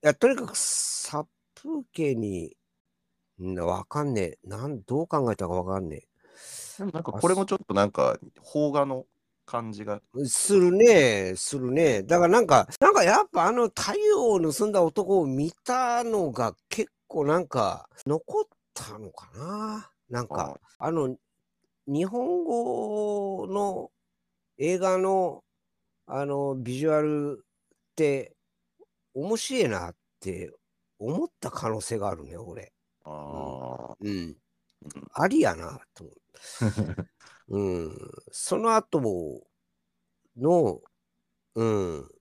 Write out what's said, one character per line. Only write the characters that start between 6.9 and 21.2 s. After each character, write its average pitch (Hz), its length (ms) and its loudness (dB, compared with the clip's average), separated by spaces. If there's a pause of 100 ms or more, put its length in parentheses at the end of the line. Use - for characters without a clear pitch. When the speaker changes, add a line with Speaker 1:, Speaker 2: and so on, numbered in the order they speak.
Speaker 2:
な 160 80 -6
ん - 20 -8
か - 100 -8
こ 113 160 2
れ 180 60 6
も 190 120 0
ち 196 80 -2
ょ - 20 -4
っ - 100 -4
と - 80 -6
な 98 120 6
ん 101 40 0
か、 64 200 2
Speaker 1:
あ、 - 40 0
す- - 60 -12 (320)
Speaker 2:
邦 147 200 0
画 143 120 2
の 131 220 -8 (400)
感 117 260 -6
じ 104 120 -12
が。 104 160 -6 (260)
Speaker 1:
す - 280 0
る 180 160 8
ね、 139 680 6
す - 220 -6
る 127 140 -2
ね。 139 280 4
Speaker 2:
ね。 - 20 -6
Speaker 1:
だ 156 160 2
か 175 80 6
ら 170 60 6
な 226 80 8
ん 466 60 2
か、 123 220 6 (100)
な 285 120 8
ん 415 40 6
か 269 80 6
や 208 200 6
っ 392 100 -2
ぱ 170 140 4
あ 208 60 4
の 240 120 2
太 - 300 -4
陽 403 380 4
を 165 200 2
盗 208 140 0
ん 214 60 -2
だ 196 100 4
男 185 360 2
を 165 80 2
見 139 260 -2
た 247 520 0
の 208 260 0
が 113 240 -2 (140)
結 - 240 -4 (160)
構 156 160 -2
な 151 140 2
ん 175 100 -4
か - 400 -2 (180)
残 156 360 -2
っ - 20 0 (300)
た - 240 -14
の 107 120 -14
か - 260 -20
な。 214 540 -10 (180)
な 120 140 -4
ん 117 60 -8
か、 73 300 -6 (200)
Speaker 2:
あ - 60 -8
あ。 - 20 0
Speaker 1:
あ 160 60 -2
の、 139 240 -2 (680)